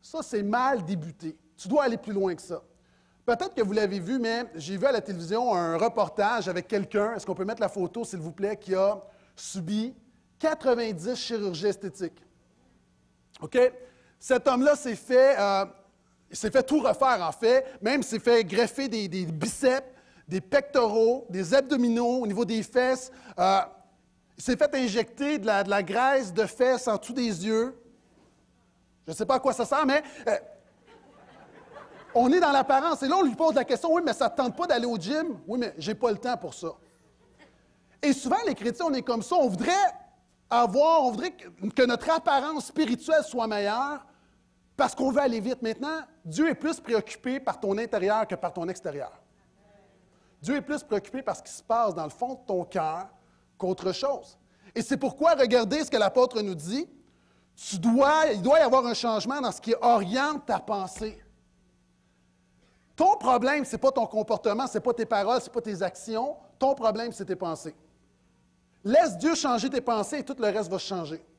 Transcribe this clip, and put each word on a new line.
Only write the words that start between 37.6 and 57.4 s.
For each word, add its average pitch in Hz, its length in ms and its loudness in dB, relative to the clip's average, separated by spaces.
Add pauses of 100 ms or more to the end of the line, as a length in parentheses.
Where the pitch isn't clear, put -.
Et 285 100 4
souvent, 277 240 0 (100)
les 294 80 0
chrétiens, 233 340 -4
on 285 60 0
est 254 80 -4
comme 233 200 -4
ça. - 140 -2
On 277 120 4
voudrait 196 240 0 (760)
avoir, 262 560 4
on 247 60 2
voudrait 262 220 -6
que, 180 160 -20 (200)
que 262 140 2
notre 247 280 2
apparence 311 560 0
spirituelle 302 580 0
soit 240 220 -4
meilleure 220 600 -4 (720)
parce - 180 2
qu'on 262 160 0
veut 262 100 2
aller 240 200 2
vite. 240 220 -6
Maintenant, 277 380 -4 (240)
Dieu 175 240 0
est 285 60 0
plus 302 260 -4
préoccupé - 600 -4
par - 180 -4
ton 196 200 -2
intérieur 214 480 0
que 196 80 -6
par 175 180 -6
ton 170 160 -6
extérieur. 151 440 -10 (1300)
Dieu 226 140 -2
est 277 60 -4
plus 285 200 -6
préoccupé 214 400 -6
par - 140 -4
ce - 60 -18
qui - 100 -20
se - 100 -18
passe 226 320 0
dans 160 100 -6
le 151 60 -10
fond 254 240 -8
de 254 120 -16
ton 180 180 -2
cœur 175 440 -6 (480)
qu'autre 185 360 -2
chose. - 460 -4 (360)
Et 233 80 -4
c'est 277 160 -2
pourquoi, 302 360 2
regardez 247 500 4
ce - 60 -10
que - 60 0
l'apôtre 226 460 2
nous 196 120 -4
dit. 185 320 -6 (720)